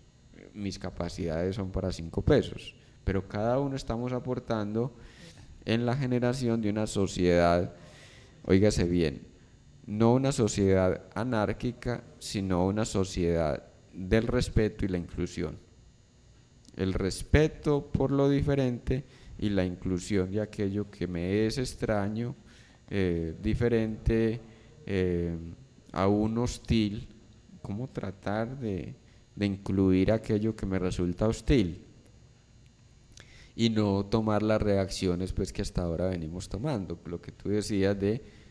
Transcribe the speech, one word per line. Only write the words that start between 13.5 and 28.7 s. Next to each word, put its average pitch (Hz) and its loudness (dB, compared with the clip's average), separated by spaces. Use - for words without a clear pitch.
del 95 0
respeto 117 0
y 104 0
la 90 0
inclusión. 87 -6
El 95 -2
respeto 143 0
por 135 0
lo 139 4
diferente 139 0
y 107 0
la 98 2
inclusión 92 -2
de 101 -2
aquello 101 -4
que - -6
me 90 0
es 113 -2
extraño, 113 -2
eh, 85 0
diferente, 113 0
eh, 87 0
aún 104 2
hostil. 113 -2
¿Cómo 110 -8
tratar 110 -6
de, 107 -6